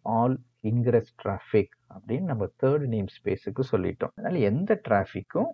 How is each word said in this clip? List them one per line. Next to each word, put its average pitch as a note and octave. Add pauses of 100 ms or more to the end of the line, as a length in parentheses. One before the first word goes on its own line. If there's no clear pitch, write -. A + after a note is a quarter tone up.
all A#2 (240)
ingress A#2 (180)
traffic G2+ (260)
அப்படின்னு A2
நம்ம B2 (160)
third C#3+
name A2
ஸ்பேஸுக்கு -
சொல்லிட்டோம். F2+
அதனால F3+
எந்த C#3+
டிராஃபிக்கும் G#2